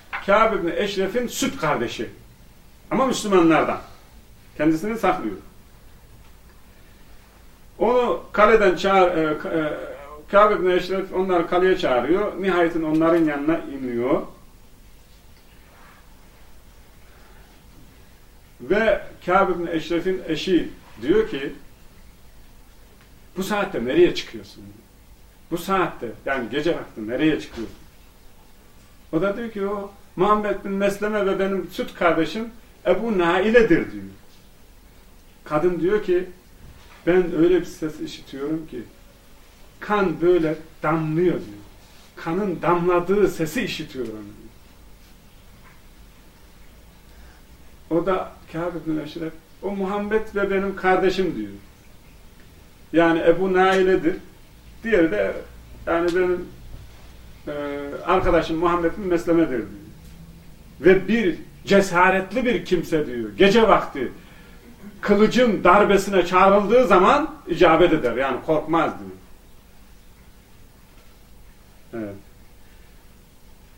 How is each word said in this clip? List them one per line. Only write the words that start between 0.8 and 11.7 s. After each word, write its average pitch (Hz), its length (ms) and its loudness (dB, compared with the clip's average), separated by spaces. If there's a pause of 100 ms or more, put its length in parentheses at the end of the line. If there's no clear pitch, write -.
süt - 300 -4
kardeşi. 120 520 -4 (840)
Ama 226 140 2
Müslümanlardan. 170 760 2 (760)
Kendisini 165 400 0
saklıyor. 107 380 -2 (2500)
Onu 226 520 0
kaleden 208 440 4
çağır-, 185 420 2
e, 160 420 -2
e, 151 140 -4 (580)
Kâb 202 280 6
ibn 180 100 0
Eşref 185 440 -2
onları 180 340 0
kaleye 180 300 2